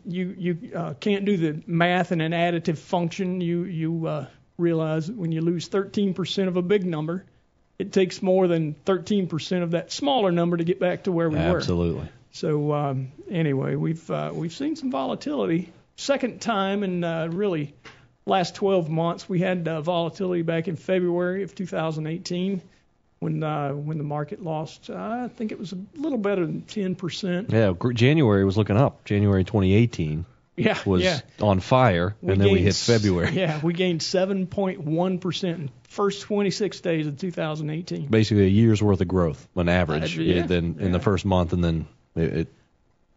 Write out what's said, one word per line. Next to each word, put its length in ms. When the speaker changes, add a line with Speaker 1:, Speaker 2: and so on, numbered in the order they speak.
Speaker 1:
you, 320
you, 340
uh, 220
can't 300
do 120
the 300
math 460
in 80
an 100
additive 480
function. 600
You, 240
you, 420
uh, 200
realize 520
that 80
when 160
you 80
lose 260
thirteen 480
percent 320
of 100
a 60
big 240
number, 380
it 160
takes 300
more 240
than 380
thirteen 420
percent 380
of 80
that 180
smaller 400
number 260
to 60
get 160
back 240
to 80
where 180
we 60
were. 220
Speaker 2:
Absolutely. 520
Speaker 1:
So, 420
um, 380
anyway, 460
we've, 340
uh, 240
we've 200
seen 240
some 160
volatility. 800
Second 440
time 440
in, 180
uh, 300
really 420
last 280
twelve 340
months. 400
We 100
had, 300
uh, 140
volatility 580
back 260
in 100
February 680
of 120
two 120
thousand 400
eighteen 560
when, 220
uh, 300
when 260
the 60
market 380
lost, 460
uh, 60
I 340
think 240
it 60
was 160
a 40
little 220
better 300
than 160
ten 320
percent. 580
Speaker 2:
Yeah, 260
gr-, 140
January 520
was 120
looking 220
up. 260
January 400
twenty 300
eighteen 500
Speaker 1:
Yeah, 300
Speaker 2:
was 180
Speaker 1:
yeah. 160
Speaker 2:
on 200
fire, 600
Speaker 1:
We 100
Speaker 2:
and 80
then 80
we 60
Speaker 1:
gained 100
Speaker 2:
hit 60
Speaker 1:
s-, 160
Speaker 2:
February. 460
Speaker 1:
yeah, 300
we 120
gained 280
seven 460
point 320
one 380
percent 400
in 80
the 60
first 340
twenty-six 580
days 260
of 120
two 120
thousand 400
eighteen. 380
Speaker 2:
Basically 360
a 40
year's 340
worth 200
of 40
growth 480
on 140
average 500
Speaker 1:
Uh, 40
yeah, 220
Speaker 2:
in, 60
in 240
the 180
Speaker 1:
yeah. 60
Speaker 2:
first 280
month, 260
and 100
then 240
it, 200
it 120